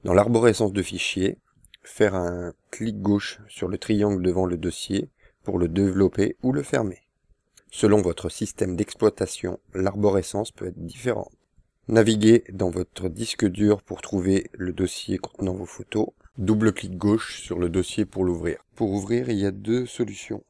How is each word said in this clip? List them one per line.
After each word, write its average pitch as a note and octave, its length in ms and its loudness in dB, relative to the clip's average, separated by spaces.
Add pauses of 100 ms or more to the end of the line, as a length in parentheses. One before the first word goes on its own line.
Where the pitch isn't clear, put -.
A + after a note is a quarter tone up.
Dans F2+ 120 2
l'arborescence A2 580 4
de G2 80 0
fichiers, - 560 -4 (460)
faire G2+ 320 0
un F2 380 -4 (180)
clic G#2+ 280 -8
gauche G2+ 480 -2
sur - 200 -8
le F#2+ 100 -6
triangle G#2 460 0
devant F#2 240 2
le F2 100 -2
dossier F#2 540 -4 (320)
pour F#2 160 -2
le F2 80 2
développer F#2+ 760 2
ou B2+ 100 0
le C#3+ 120 0
fermer. A2 400 -2 (680)
Selon G#2+ 320 4
votre F2 280 -2
système F#2 460 -4
d'exploitation, - 840 -2 (160)
l'arborescence G2 760 0
peut - 160 -12
être E2+ 180 -10
différente. G#2 480 -6 (560)
Naviguez A2 640 6
dans F#2+ 200 -2
votre F2+ 360 -6
disque G#2+ 380 -4
dur G2+ 380 2
pour - 180 -12
trouver F#2+ 520 0
le F2+ 200 -6
dossier F#2+ 460 -4
contenant - 340 -6
vos F#2+ 140 -8
photos. - 400 -4 (320)
Double G#2+ 340 2
clic F#2 240 -10
gauche G#2 420 0
sur F2 200 -8
le F2 100 0
dossier F#2 340 0
pour F#2+ 200 -4
l'ouvrir. E2+ 500 -2
Pour G#2+ 200 -2
ouvrir, A#2 360 -2
il A2 80 0
y G2 80 0
a G2 60 0
deux A2 340 -2
solutions. G#2 640 -8